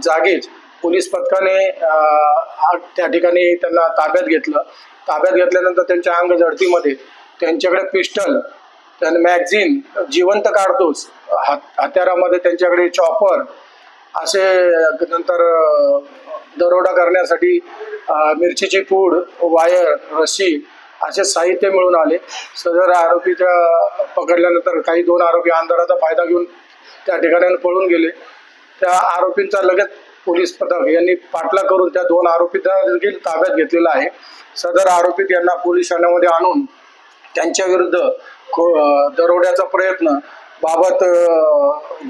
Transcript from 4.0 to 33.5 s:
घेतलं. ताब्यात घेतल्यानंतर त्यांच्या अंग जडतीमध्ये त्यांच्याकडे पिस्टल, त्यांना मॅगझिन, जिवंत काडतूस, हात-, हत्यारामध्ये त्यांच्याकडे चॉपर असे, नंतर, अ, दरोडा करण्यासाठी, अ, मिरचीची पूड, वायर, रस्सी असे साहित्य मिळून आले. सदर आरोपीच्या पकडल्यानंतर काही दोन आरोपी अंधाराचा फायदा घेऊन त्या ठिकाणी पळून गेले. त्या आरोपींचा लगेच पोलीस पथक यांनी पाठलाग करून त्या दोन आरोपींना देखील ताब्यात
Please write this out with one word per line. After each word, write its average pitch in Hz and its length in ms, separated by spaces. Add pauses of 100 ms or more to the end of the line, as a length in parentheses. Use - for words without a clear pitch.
घेतलं. 151 340 (460)
ताब्यात 170 280
घेतल्यानंतर 180 460
त्यांच्या 175 320
अंग 175 180
जडतीमध्ये 165 640 (460)
त्यांच्याकडे 170 420
पिस्टल, 190 560 (600)
त्यांना 165 180
मॅगझिन, 175 640 (320)
जिवंत 202 340
काडतूस, 180 600 (220)
हात-, 135 540
हत्यारामध्ये 180 560
त्यांच्याकडे 175 500
चॉपर 170 540 (720)
असे, 185 540 (400)
नंतर, 170 480
अ, 147 420 (600)
दरोडा 180 340
करण्यासाठी, 175 640 (500)
अ, 160 40
मिरचीची 160 680
पूड, 190 360 (240)
वायर, 170 540 (180)
रस्सी 156 540 (360)
असे 160 220
साहित्य 175 460
मिळून 185 240
आले. 160 240 (380)
सदर 175 340
आरोपीच्या 175 960 (180)
पकडल्यानंतर 175 760
काही 170 220
दोन 175 200
आरोपी 170 280
अंधाराचा 170 440
फायदा 165 300
घेऊन 175 200 (640)
त्या 180 100
ठिकाणी 175 400
पळून 180 300
गेले. 165 220 (720)
त्या 180 120
आरोपींचा 190 680
लगेच 185 260 (380)
पोलीस 175 320
पथक 175 140
यांनी 175 420
पाठलाग 175 500
करून 185 240
त्या 180 140
दोन 175 240
आरोपींना 175 540
देखील 208 380
ताब्यात 170 380